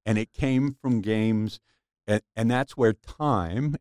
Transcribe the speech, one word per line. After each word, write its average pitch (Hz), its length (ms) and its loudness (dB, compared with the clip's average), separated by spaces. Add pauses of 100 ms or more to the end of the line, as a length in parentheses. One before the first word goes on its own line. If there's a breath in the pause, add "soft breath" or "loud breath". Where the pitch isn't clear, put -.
And 107 140 0
it 110 140 -4
came 135 420 0
from 123 260 0
games, 110 600 0 (460)
and, 107 140 0 (160)
and 113 140 0
that's 127 260 -2
where 117 160 4
time 127 880 -2